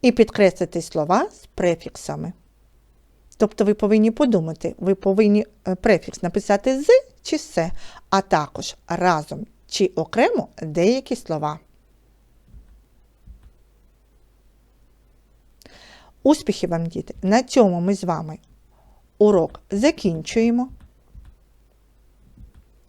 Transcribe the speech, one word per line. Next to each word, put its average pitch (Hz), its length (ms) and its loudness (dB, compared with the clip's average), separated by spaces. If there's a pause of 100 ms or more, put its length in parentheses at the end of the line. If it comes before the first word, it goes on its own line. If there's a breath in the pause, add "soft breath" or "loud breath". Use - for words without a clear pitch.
і 247 100 4
підкреслити 185 680 0
слова 180 460 -2 (140)
з - 40 -20
префіксами. 165 840 -6 (1080)
Тобто 208 240 0
ви 208 100 2
повинні 214 360 2
подумати, 170 680 -2
ви 190 160 0
повинні, 208 520 2 (220)
е, 185 60 -2
префікс - 480 0
написати 208 600 -2
«з» 302 40 -2 (360)
чи - 160 -4
«се», 170 320 -4 (400 loud breath)
а 190 100 2
також - 560 -4 (120)
разом 170 580 -2 (220)
чи - 180 -2
окремо 233 600 -2 (140)
деякі 196 540 -2
слова. 151 440 -8 (4000 soft breath)
Успіхів 240 480 0
вам, 165 160 -4
діти! - 360 -12
На 208 200 2
цьому 202 380 2
ми 190 140 0
з 185 100 -8
вами 160 340 -6 (800)
урок 202 420 4 (100)
закінчуємо. 226 1000 0 (2250)